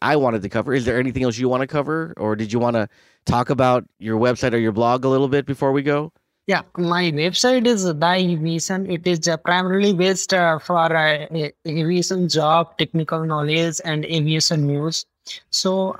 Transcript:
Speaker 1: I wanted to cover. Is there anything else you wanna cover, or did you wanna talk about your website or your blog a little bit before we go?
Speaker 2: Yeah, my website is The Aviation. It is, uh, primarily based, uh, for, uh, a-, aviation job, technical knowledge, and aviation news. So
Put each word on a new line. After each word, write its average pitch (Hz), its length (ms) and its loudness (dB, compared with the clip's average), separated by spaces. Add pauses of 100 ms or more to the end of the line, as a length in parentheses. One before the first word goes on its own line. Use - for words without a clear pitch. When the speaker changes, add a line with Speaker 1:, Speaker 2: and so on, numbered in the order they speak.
Speaker 1:
I 139 140 2
wanted 120 260 2
to 101 60 -6
cover. 110 260 -2
Is 131 100 0
there 120 140 0
anything 127 240 -2
else 117 160 -2
you 127 100 0
wanna 127 200 -2
cover, 156 480 -4
or 107 180 -2
did 107 180 -4
you 120 60 0
wanna 117 300 0 (360)
talk 120 260 0
about 127 340 2 (160)
your 110 180 -2
website 123 340 2
or 117 60 2
your 110 140 2
blog 117 320 2
a 131 40 4
little 135 200 2
bit 135 180 0
before 139 240 -2
we 139 100 2
go? 147 320 -2 (360)
Speaker 2:
Yeah, 185 140 0 (140)
my 175 360 0
website 220 560 2
is 208 160 2
The 175 100 0 (100)
Aviation. 175 880 0
It 170 160 -4
is, 170 220 0
uh, 165 80 0
primarily 185 580 2
based, 185 400 0
uh, 170 240 2
for, 165 340 0
uh, 156 380 2
a-, 151 220 -4 (160)
aviation 175 600 0
job, 156 500 2
technical 160 460 -2
knowledge, 156 600 0
and 151 200 -2
aviation 156 640 0
news. 147 400 -4 (440)
So 190 480 -2